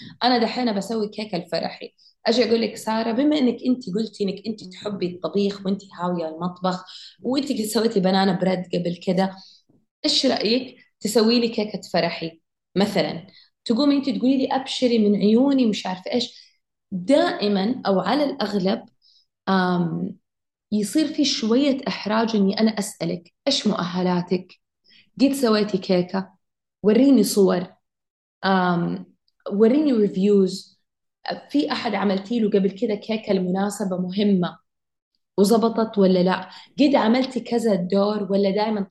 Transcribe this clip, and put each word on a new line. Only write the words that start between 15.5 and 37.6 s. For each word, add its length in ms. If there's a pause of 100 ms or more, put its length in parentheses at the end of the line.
مش 220
عارفة 260
إيش. 360 (420)
دائمًا 960
أو 120
على 240
الأغلب، 640 (640)
آم، 680 (560)
يصير 360
في 180
شوية 520 (100)
إحراج 480
إني 240
أنا 200
أسألك: 540 (140)
"إيش 200
مؤهلاتك؟ 800 (760)
قد 120
سويتي 440
كيكة؟ 560 (500)
وريني 400
صور، 440 (800)
آم، 600 (480)
وريني 400
ريفيوز. 840 (720)
في 220
أحد 240
عملتي 440
له 100
قبل 220
كده 240
كيكة 380
لمناسبة 640
مهمة 600 (800)
وزبطت 600
ولا 260
لا؟ 260 (300)
قد 160
عملتي 440
كذا 360